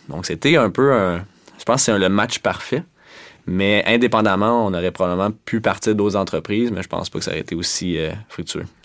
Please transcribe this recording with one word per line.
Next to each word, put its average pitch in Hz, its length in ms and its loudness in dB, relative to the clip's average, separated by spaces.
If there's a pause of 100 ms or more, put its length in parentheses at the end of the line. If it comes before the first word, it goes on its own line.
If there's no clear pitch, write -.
(100)
Donc, 80 160 -8
c'était 139 320 2
un 113 100 4
peu 135 240 2
un, 92 320 0 (340)
je - 60 -18
pense 120 120 2
que - 100 0
c'est 113 60 2
un, 101 60 4
le 95 120 4
match 104 300 0
parfait, 127 420 -2 (640)
mais 98 400 2
indépendamment, 110 800 2
on 92 80 -2
aurait 90 160 0
probablement 92 400 0 (160)
pu 110 160 -2
partir 107 320 0
d'autres 101 220 2
entreprises, 101 540 -2
mais 92 120 -6
je - 60 -12
pense 87 200 -6
pas - 120 -8
que - 40 -6
ça - 60 -6
aurait 80 100 -4
été - 140 -8
aussi, 85 420 -4
euh, 80 140 -4 (180)
fructueux. - 380 -10 (180)